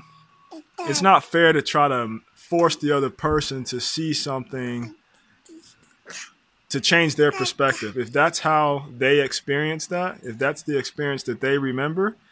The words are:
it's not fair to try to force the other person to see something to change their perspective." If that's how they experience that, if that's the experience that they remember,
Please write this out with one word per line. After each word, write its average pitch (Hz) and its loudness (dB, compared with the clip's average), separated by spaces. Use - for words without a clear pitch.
it's 156 -2
not 185 6
fair 165 4
to 147 2
try 147 2
to 117 -2
force 170 0
the 147 -2
other 139 2
person 143 -2
to 123 -6
see 160 -4
something 123 -6
to 139 0
change 170 4
their 147 6
perspective." 127 -2
If 117 -6
that's 151 2
how 147 0
they 135 4
experience 147 -2
that, 180 -4
if 113 -10
that's 139 -2
the 147 -2
experience 139 -4
that 120 -6
they 139 2
remember, 151 -2